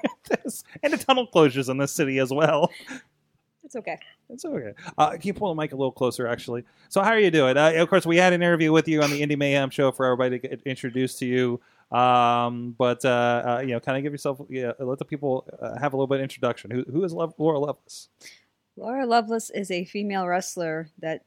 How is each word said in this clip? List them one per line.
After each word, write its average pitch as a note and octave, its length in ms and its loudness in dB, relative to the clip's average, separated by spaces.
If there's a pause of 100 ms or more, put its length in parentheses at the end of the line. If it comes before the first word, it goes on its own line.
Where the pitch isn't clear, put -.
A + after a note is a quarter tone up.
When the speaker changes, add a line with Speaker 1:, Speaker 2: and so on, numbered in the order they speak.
Speaker 1:
with - 400 -6
this. - 220 -10 (180)
And D4 100 2
the C#4+ 60 0
tunnel B3+ 280 2
closures C3+ 420 4
in C3 100 -2
this C#3 140 -2
city C3+ 260 0
as C3 140 0
well. D3+ 380 2 (920)
Speaker 2:
It's C#4 120 -16
okay. F3+ 220 -10 (300)
Speaker 1:
It's B3 160 -18
okay. D3+ 280 -8 (240)
Uh, D#3 160 2
can E3+ 100 -12
you F#3+ 120 -4
pull F#3 200 -4
the D#3 60 -6
mic C#3+ 120 -4
a C3+ 40 -12
little C3+ 160 0
closer, B2 340 -2
actually? A#2+ 380 -6 (240)
So G3 140 0
how G#3 80 2
are A3+ 80 2
you G3 120 6
doing? C3+ 260 4
Uh, D#3 200 6
of E3 120 2
course, F3+ 180 2
we E3 100 4
had F3+ 160 6
an F3 100 2
interview E3 300 4
with D#3+ 160 4
you D3+ 140 2
on D3 80 2
the D3 100 -2
Indie D3 180 0
Mayhem C#3 320 2
show C3+ 200 2
for C3 160 0
everybody B2+ 320 0
to B2+ 100 -8
get C3 160 -10
introduced B2+ 560 -4
to B2+ 60 -4
you. B2 340 0 (360)
Um, A#2+ 840 2
but, B2 260 0
uh, A#2+ 380 2 (160)
uh, - 20 -4
you C3+ 120 -4
know, A#2 80 -2
kinda C3+ 220 -4
give C#3+ 100 -4
yourself, C#3 360 -6
yeah, B2+ 300 -6
let C3 200 -4
the D3+ 60 -6
people, C#3 400 -4 (160)
uh, A2+ 180 -8
have C#3 140 -2
a C3+ 40 -4
little C3+ 100 0
bit C3+ 100 0
of C3+ 60 -2
introduction. A#2+ 480 -6
Who, B2+ 200 -4
who E3 140 0
is E3 80 -4
Lo-, E3 260 -4
Laura D3+ 200 2
Loveless? - 500 -8 (680)
Speaker 2:
Laura C4 300 -6
Loveless A3+ 440 0
is G3 200 -6
a F3+ 140 -2
female G3 420 -4
wrestler E3 600 -4 (100)
that D#3+ 280 -6